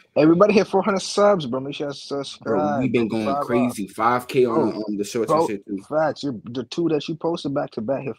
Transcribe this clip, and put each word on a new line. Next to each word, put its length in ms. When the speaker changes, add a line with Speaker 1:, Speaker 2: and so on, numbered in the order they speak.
Speaker 1:
Everybody 360
hit 160
four 140
hundred 180
subs, 460
bro. 140
Make 140
sure 140
you 60
subscribe. 500
Speaker 2:
Bro, 360
we've 120
been 160
Speaker 1:
Don't 160
Speaker 2:
going 100
Speaker 1:
subscribe. 120
Speaker 2:
crazy. 420
Five 400
K 180
on, 240
Speaker 1:
Bro, 160
Speaker 2:
um, 100
the 80
shorts 280
Speaker 1:
bro, 80
Speaker 2:
and 80
shit, 180
too. 220
Speaker 1:
facts. 340
You, 220
the 200
two 260
that 180
you 80
posted 380
back 180
to 80
back 240
hit 140